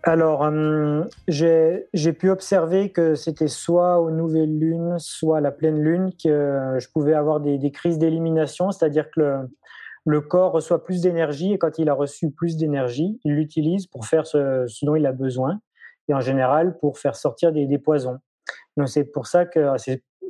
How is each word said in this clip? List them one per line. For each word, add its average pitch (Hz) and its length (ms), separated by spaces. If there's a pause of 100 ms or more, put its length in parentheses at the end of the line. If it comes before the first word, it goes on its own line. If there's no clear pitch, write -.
Alors, 160 380
hum, 151 640 (180)
j'ai, 165 680
j'ai 160 180
pu 185 180
observer 190 640
que 160 240
c'était 156 320
soit 175 500
aux 165 120
nouvelles 160 460
lunes, 170 420
soit 156 400
à - 20
la 143 100
pleine 156 320
lune 180 300 (100)
que, 165 60
euh, 139 500
je 123 100
pouvais 151 260
avoir 151 260
des, 143 180
des 139 140
crises 170 260
d'élimination, 165 720
c'est-à-dire 156 400
que 160 100
le, 139 160 (720)
le 151 140
corps 175 320
reçoit 165 320
plus 180 180
d'énergie 165 500
et 185 60
quand 160 200
il 151 120
a 139 40
reçu 143 360
plus 165 260
d'énergie, 147 680
il 147 100
l'utilise 156 540
pour 113 180
faire 156 200
ce, 135 420
ce 143 180
dont 151 80
il 156 100
a 135 80
besoin 131 460 (500)
et 147 60
en 139 60
général 135 580
pour 143 220
faire 135 160
sortir 156 340
des, 147 160
des 143 140
poisons. 131 380 (580)
Donc 143 120
c'est 147 140
pour 139 240
ça 175 180
que 147 320
c'est 131 280 (260)